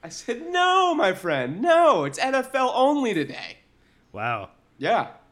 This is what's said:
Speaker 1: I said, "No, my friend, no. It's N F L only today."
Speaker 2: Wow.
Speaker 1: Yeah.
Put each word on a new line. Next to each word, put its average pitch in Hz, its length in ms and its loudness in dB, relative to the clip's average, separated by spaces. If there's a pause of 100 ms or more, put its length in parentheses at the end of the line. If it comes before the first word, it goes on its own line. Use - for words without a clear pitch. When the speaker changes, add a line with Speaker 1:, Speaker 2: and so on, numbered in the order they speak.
Speaker 1:
I 170 60 -14
said, 240 420 -10
"No, 359 440 2
my 202 180 2
friend, 156 480 -4
no. 320 440 4
It's 143 140 -6
N 262 160 -2
F 262 200 -2
L 262 200 0
only 262 380 2
today." 120 460 -6 (540)
Speaker 2:
Wow. 110 360 -6 (300)
Speaker 1:
Yeah. 170 300 -2 (240)